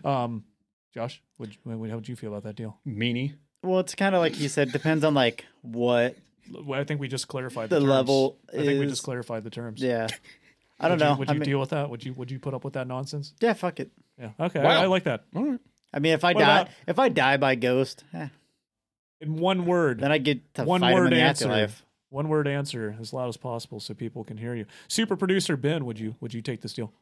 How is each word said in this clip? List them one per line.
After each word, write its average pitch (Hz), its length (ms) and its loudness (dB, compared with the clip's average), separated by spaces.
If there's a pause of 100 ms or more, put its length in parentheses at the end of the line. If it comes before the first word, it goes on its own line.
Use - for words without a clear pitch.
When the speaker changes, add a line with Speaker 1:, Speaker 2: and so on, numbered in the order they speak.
Speaker 1:
Um, 120 400 -4 (500)
Josh, 120 260 -10 (180)
would 110 160 -14
you, - 40 -20 (300)
how 110 80 -8
would 110 120 -12
you 123 80 -10
feel 107 160 -12
about 104 120 -10
that 107 100 -12
deal? 110 320 -12
Speaker 2:
Meanie. 120 460 -2 (300)
Speaker 3:
Well, 185 180 0
it's 185 140 -4
kinda 196 240 2
like 160 160 2
he 147 120 -4
said, 135 260 0
depends 156 320 2
on, 156 100 4
like, 123 320 2 (160)
what 120 520 2 (400)
Speaker 1:
L-, 139 200 -10
I 139 100 -2
think 147 160 -4
we 139 80 -6
just 131 200 -6
clarified 127 420 -6
Speaker 3:
the 175 60 4
Speaker 1:
the 147 40 6
terms. 139 100 6
Speaker 3:
level 135 480 4 (120)
Speaker 1:
I - 80 -6
think 143 200 2
we 143 60 2
Speaker 3:
is. 139 80 -2
Speaker 1:
just 123 120 -6
clarified 120 380 -6
the 110 80 -12
terms. 117 320 -10
Speaker 3:
Yeah. 117 240 0 (720)
I 156 100 2
don't 175 100 4
Speaker 1:
Would - 60 4
you, 147 60 6
Speaker 3:
know. 143 80 4
Speaker 1:
would 135 120 -2
Speaker 3:
I - 20 2
Speaker 1:
you 151 80 0
Speaker 3:
mean 143 80 -2
Speaker 1:
deal 139 120 2
with 135 100 -4
that? 143 200 -4
Would 117 140 -12
you, 127 80 -10
would 127 180 -10
you 135 80 -8
put 135 160 -8
up 123 80 -8
with 139 120 -8
that 131 120 -6
nonsense? 139 540 -8
Speaker 3:
Yeah, 226 140 2
fuck - 260 -6
it. - 100 -10 (280)
Speaker 1:
Yeah. 117 200 -12
Okay. 165 240 -2
Speaker 2:
Wow. 147 60 6 (120)
Speaker 1:
I, - 20 4
I 190 40 2
like 185 180 2
that. 120 200 -2 (100)
Speaker 2:
All 220 100 -2
right. 269 160 -4 (340)
Speaker 3:
I 143 40 -4
mean, 160 140 4
if 160 120 2
I 175 100 4
Speaker 1:
What 208 60 4
Speaker 3:
die, 147 200 8
Speaker 1:
about 180 120 -2 (140)
Speaker 3:
if 175 120 0
I 262 100 6
die 139 300 4
by 135 180 4
ghost, 127 480 0 (100)
eh, 160 140 -10 (920)
Speaker 1:
In 156 140 -4
one 180 300 2
word. 165 340 2
Speaker 3:
then 139 120 2
I 156 60 4
get 135 360 -2
to 139 100 -2
Speaker 1:
One 180 180 2
Speaker 3:
fight - 100 6
him 185 60 6
Speaker 1:
word 180 160 6
Speaker 3:
in 165 40 6
the 156 60 6
Speaker 1:
answer. 139 220 2
Speaker 3:
afterlife. 107 360 0 (260)
Speaker 1:
One 143 200 -4
word 151 180 2
answer, 135 540 -4
as 110 120 -14
loud 127 160 -4
as 113 80 -8
possible, 117 440 -10
so - 120 -12
people 117 300 -10
can 110 160 -14
hear 117 160 -8
you. 110 100 -8 (220)
Super 220 300 -2
producer 185 400 0
Ben, 143 280 -2
would 113 140 -8
you, 110 220 -8
would 120 120 -12
you 117 80 -8
take 113 220 -8
this 110 100 -10
deal? 110 300 -10